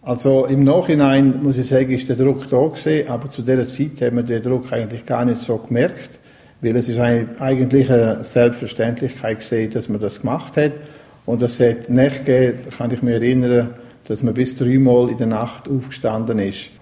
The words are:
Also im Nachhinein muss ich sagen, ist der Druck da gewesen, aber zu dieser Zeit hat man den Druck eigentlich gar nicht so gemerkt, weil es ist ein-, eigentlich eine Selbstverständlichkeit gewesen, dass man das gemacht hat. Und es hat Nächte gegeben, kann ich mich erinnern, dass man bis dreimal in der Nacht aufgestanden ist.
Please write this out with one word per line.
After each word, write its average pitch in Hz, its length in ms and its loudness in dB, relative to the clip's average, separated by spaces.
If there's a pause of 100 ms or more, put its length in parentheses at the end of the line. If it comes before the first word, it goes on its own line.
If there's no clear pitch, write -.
Also 131 380 2
im 139 200 2
Nachhinein 139 760 4
muss 135 140 0
ich 123 100 -2
sagen, 131 240 2
ist 127 200 -4
der 120 60 0
Druck 131 340 0
da 135 160 4
gewesen, 156 420 -2
aber 123 220 -6
zu - 100 -12
dieser 127 300 0
Zeit 143 320 -6
hat 120 100 0
man 120 140 -2
den 117 160 -4
Druck 123 280 -2
eigentlich 117 360 -6
gar 123 180 -2
nicht 120 160 0
so 113 160 -4
gemerkt, - 640 -4 (400)
weil 117 160 0
es 120 140 -2
ist 117 80 -2
ein-, 120 420 0
eigentlich 131 500 2
eine 113 320 2
Selbstverständlichkeit 117 1160 -2
gewesen, 110 320 -4
dass 113 160 -6
man 104 140 -4
das 101 180 -6
gemacht - 380 -4
hat. 147 140 2 (520)
Und 117 180 -2
es 120 160 -2
hat 120 300 2
Nächte 131 360 2
gegeben, 127 340 4 (180)
kann 117 140 -4
ich 123 100 -4
mich 120 140 0
erinnern, 120 560 2 (360)
dass 110 160 -4
man 113 120 0
bis 127 220 -2
dreimal 123 520 4
in 113 80 -4
der 117 100 -2
Nacht 113 440 -6
aufgestanden 113 680 -4
ist. 98 280 -4 (160)